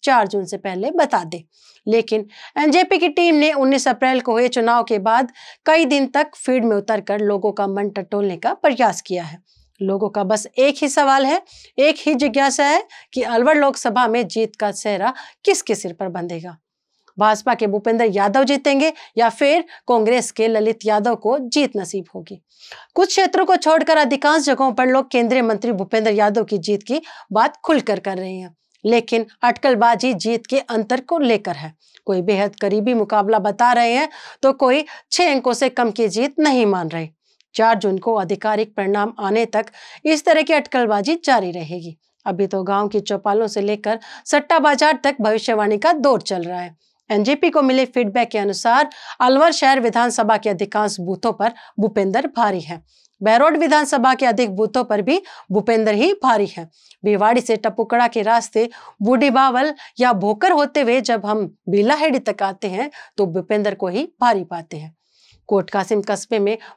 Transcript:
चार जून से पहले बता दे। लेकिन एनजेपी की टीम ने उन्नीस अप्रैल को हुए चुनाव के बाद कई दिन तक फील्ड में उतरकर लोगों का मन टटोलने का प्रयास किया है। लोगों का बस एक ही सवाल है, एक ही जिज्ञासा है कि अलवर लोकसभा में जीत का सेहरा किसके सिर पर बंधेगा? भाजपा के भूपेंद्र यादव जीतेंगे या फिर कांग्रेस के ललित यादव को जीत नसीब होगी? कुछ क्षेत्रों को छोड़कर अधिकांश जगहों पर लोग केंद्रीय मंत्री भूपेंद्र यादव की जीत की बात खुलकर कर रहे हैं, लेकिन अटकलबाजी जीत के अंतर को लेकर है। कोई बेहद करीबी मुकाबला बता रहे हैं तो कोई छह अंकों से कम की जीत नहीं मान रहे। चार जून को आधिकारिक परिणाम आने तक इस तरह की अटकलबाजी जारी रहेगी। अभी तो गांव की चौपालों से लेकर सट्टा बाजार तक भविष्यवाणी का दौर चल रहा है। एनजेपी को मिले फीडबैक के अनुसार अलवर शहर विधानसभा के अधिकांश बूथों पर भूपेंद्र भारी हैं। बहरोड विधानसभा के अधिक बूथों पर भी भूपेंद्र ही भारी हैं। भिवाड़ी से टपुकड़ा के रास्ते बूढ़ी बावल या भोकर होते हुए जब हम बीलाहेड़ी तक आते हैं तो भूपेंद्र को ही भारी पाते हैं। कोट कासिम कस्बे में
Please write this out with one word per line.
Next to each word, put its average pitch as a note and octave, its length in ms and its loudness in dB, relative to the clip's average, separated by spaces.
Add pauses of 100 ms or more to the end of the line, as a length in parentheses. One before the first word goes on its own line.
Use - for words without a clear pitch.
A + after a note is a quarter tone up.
चार A#3+ 240 2
जून G3 180 -4
से F#3+ 120 -10
पहले G3 360 -6
बता C4+ 320 0
दे। D#3+ 180 -12 (440)
लेकिन A3 380 0 (320)
एनजेपी E4+ 400 2
की E4+ 120 2
टीम E4+ 260 2
ने D4+ 180 4
उन्नीस C4+ 340 2
अप्रैल C4 340 0
को B3 100 -2
हुए A#3+ 160 2
चुनाव A#3 360 2
के A3 160 -2
बाद A#3 320 0 (340)
कई D#4+ 200 4
दिन C4+ 220 2
तक D4 280 -2
फील्ड B3+ 300 0
में A3 100 2
उतरकर G3+ 460 -2
लोगों G3+ 300 0
का G3+ 160 -4
मन G3+ 220 -4
टटोलने G3+ 480 -6
का - 180 -4
प्रयास B3 460 0
किया F3 220 -8
है। D#3+ 140 -14 (440)
लोगों G3 280 -2
का G3+ 140 -4
बस G#3+ 260 -2
एक C#4 280 2
ही D4 120 -2
सवाल C4+ 360 2
है, E4 160 0 (360)
एक D4 200 4
ही D4+ 180 -2
जिज्ञासा C4+ 500 0
है E4 180 2 (300)
कि B3+ 100 -4
अलवर A#3+ 320 2
लोकसभा C4 520 0
में A3+ 200 0
जीत A3 280 -4
का G#3 180 -4
सेहरा G#3 400 -4 (320)
किसके E4+ 300 0
सिर F3 180 -8
पर F#3+ 160 -8
बंधेगा? F3 480 -10 (600)
भाजपा G#3+ 360 2
के A3 140 -2
भूपेंद्र A3+ 380 0
यादव G3+ 380 2
जीतेंगे C#4 500 2 (240)
या A#3 120 4
फिर D4 340 2 (240)
कांग्रेस A#3 440 2
के A3 160 0
ललित A3 380 -2
यादव G#3+ 320 0
को A3+ 220 -2
जीत B3+ 380 -2
नसीब F#3 280 -8 (100)
होगी? F3+ 260 -18 (540)
कुछ F#4 140 4
क्षेत्रों F#4 360 0
को F#4 120 4
छोड़कर D#4+ 400 2
अधिकांश D4 480 2
जगहों C4+ 280 2
पर B3+ 140 0
लोग C4+ 240 2
केंद्रीय B3 320 2
मंत्री A3+ 300 -2
भूपेंद्र G#3+ 380 0
यादव G#3 320 2
की G#3+ 160 -2
जीत G3+ 240 -4
की D4 180 -4 (300)
बात A#3 260 0
खुलकर A3 420 0
कर F#3+ 180 -8
रहे F#3 160 -10
हैं, F#3 220 -14 (280)
लेकिन A3+ 420 0 (180)
अटकलबाजी A#3+ 720 2
जीत A3+ 320 -4
के C4+ 120 -2
अंतर A#3+ 420 -4
को E4+ 180 -4
लेकर G#3+ 360 0
है। D#3 180 -14 (340)
कोई F#3 140 0
बेहद G3+ 340 -2
करीबी G#3+ 380 -2
मुकाबला G#3+ 460 0
बता G#3 340 2
रहे A#3+ 200 2
हैं D4 160 0 (340)
तो C4+ 100 4
कोई C4+ 320 2 (260)
छह F4 200 2
अंकों B3+ 220 0
से B3+ 180 0
कम A#3+ 200 0
की A3 180 0
जीत B3+ 300 -2
नहीं C4 260 2
मान F3+ 240 -2
रहे। E3 180 -8 (480)
चार A3+ 200 4
जून F#3+ 220 -2
को A3+ 200 -2
आधिकारिक G#3 580 -4
परिणाम G#3 440 -2
आने G#3+ 280 -2
तक A3 180 -4 (400)
इस D4+ 200 0
तरह D#4 160 4
की D#4 120 0
अटकलबाजी B3 720 0
जारी G#3 260 0
रहेगी। E3 460 -12 (280)
अभी F#3+ 220 -2
तो F#3+ 160 -6
गांव G3 240 -2
की G#3 140 -4
चौपालों G3+ 460 -2
से G#3 140 -6
लेकर G#3 380 -4 (260)
सट्टा D4 340 2
बाजार D4 440 2
तक C#4+ 180 -2
भविष्यवाणी G#3+ 560 0
का D4+ 160 2
दौर C4+ 300 2
चल F3+ 200 -4
रहा F3+ 160 -8
है। F3 160 -12 (340)
एनजेपी D4 400 2
को D#4 120 2
मिले C4 240 2
फीडबैक A#3+ 440 -2
के A3 80 -4
अनुसार A#3 520 0 (320)
अलवर C4+ 300 4
शहर C4+ 280 2
विधानसभा A#3 580 0
के G#3+ 120 -4
अधिकांश G3+ 500 -2
बूथों F#3+ 340 -4
पर A3+ 200 -2 (260)
भूपेंद्र G#3 560 0
भारी G3+ 260 0
हैं। D#3+ 220 -14 (380)
बहरोड C4 360 4
विधानसभा C#4+ 560 2
के C4 120 -2
अधिक A3+ 300 0
बूथों A3 280 0
पर G#3 180 -2
भी D4 200 0 (300)
भूपेंद्र G#3+ 420 0
ही C4+ 180 2 (120)
भारी A3+ 240 2
हैं। E3 220 -14 (340)
भिवाड़ी G#3 380 2
से A#3+ 160 -2
टपुकड़ा A#3 500 0
के A#3 140 -4
रास्ते A3+ 460 0 (340)
बूढ़ी B3 300 2
बावल C4 420 2 (260)
या B3 140 2
भोकर G#3+ 380 0
होते D4 300 0
हुए B3 200 2
जब G#3+ 240 -2
हम G#3+ 200 -2 (240)
बीलाहेड़ी B3+ 520 2
तक G#3 220 -4
आते F#3+ 240 -4
हैं G#3 220 -6 (280)
तो G3+ 100 0
भूपेंद्र G3 480 -2
को F#3+ 120 -6
ही A3+ 200 -4 (140)
भारी A3+ 240 2
पाते E3+ 320 -12
हैं। D#3+ 180 -16 (540)
कोट F#3+ 200 0
कासिम G3 320 -2
कस्बे G#3 380 -4
में G3+ 180 0 (200)